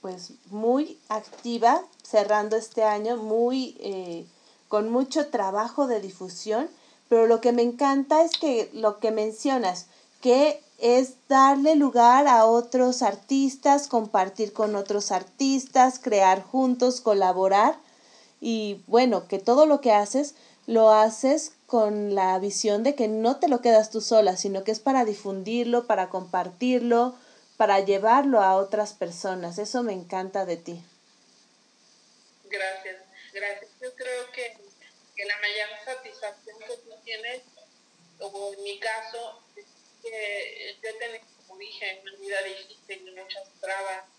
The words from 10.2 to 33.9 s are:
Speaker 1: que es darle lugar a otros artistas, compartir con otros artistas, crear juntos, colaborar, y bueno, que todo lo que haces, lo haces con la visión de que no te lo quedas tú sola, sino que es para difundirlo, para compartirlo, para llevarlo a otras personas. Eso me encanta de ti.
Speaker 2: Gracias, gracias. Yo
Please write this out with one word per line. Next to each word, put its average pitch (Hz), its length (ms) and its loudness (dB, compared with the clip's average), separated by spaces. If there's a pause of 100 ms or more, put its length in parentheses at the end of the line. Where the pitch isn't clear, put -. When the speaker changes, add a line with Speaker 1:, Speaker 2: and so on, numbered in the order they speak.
Speaker 1:
que 269 400 4 (160)
es 254 380 2 (120)
darle 277 480 6
lugar 262 520 6
a 226 180 8
otros 247 560 2
artistas, 269 840 0
compartir 208 680 -2
con 214 220 -2
otros 202 360 -4
artistas, 262 880 0
crear 196 440 4
juntos, 254 580 0
colaborar, 196 760 2 (680)
y 214 440 -6
bueno, 220 420 2
que 196 120 -6
todo 254 260 4
lo 294 160 2
que 240 100 2
haces, 214 440 0 (320)
lo 220 240 6
haces 226 640 2 (120)
con 208 480 -2
la 185 240 0
visión 208 460 -4
de 277 100 0
que 254 140 -2
no 220 300 -2
te 349 100 0
lo 247 140 0
quedas 220 280 4
tú 220 120 -6
sola, 202 360 2
sino 196 260 -6
que 214 80 -4
es 214 80 -6
para 262 260 0
difundirlo, 220 840 -4
para 190 220 -2
compartirlo, 233 1040 -2 (400)
para 202 240 2
llevarlo 220 640 2
a 190 160 4
otras 208 360 -2
personas. 175 680 -10
Eso 208 240 -6
me 214 100 -6
encanta 190 520 -8
de 170 120 -6
ti. 170 260 -16 (1600)
Speaker 2:
Gracias, 190 540 -10 (360)
gracias. 202 380 -12 (100)
Yo 254 140 -14